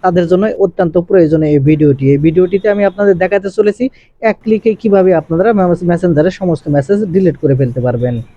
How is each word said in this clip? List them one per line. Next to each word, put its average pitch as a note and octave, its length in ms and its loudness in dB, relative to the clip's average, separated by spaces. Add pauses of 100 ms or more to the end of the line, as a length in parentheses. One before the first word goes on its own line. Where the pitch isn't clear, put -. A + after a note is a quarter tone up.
তাদের F3 260 0
জন্য F#3 140 2 (200)
অত্যন্ত F3+ 300 -2 (140)
প্রয়োজনীয় D#3 460 2
এই C#3+ 140 4
ভিডিওটি। D3 440 2
এই C#3+ 140 2
ভিডিওটিতে F3+ 480 0
আমি G3+ 160 -2
আপনাদের G3+ 320 0
দেখাতে G3 340 -2
চলেছি G#3 280 0 (380)
এক A3 200 0
ক্লিকে A3 280 0 (120)
কিভাবে G3 280 2 (100)
আপনারা E3 380 -2
মেস-, F3 320 0
মেসেঞ্জারে E3+ 400 0 (100)
সমস্ত F3 240 -2 (120)
মেসেজ F#3+ 220 0 (160)
ডিলিট F#3 280 0
করে C#3 180 2
ফেলতে B2 260 -4
পারবেন। A#2+ 280 -2 (220)